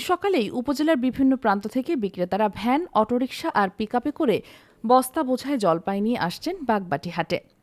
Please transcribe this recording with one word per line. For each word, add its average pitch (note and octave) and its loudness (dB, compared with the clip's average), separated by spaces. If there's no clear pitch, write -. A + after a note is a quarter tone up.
সকালেই F4+ 0
উপজেলার D4 0
বিভিন্ন C4 2
প্রান্ত G3+ 0
থেকে C4 -2
বিক্রেতারা F#3 0
ভ্যান, B3 0
অটোরিকশা B3 -2
আর G3 2
পিকআপে B3 -2
করে A#3+ 4
বস্তা B3+ 4
বোঝায় C4 -2
জলপাই F3+ 0
নিয়ে A#3+ 0
আসছেন D4 -6
বাগবাটি F#3 -2
হাটে। E3+ -2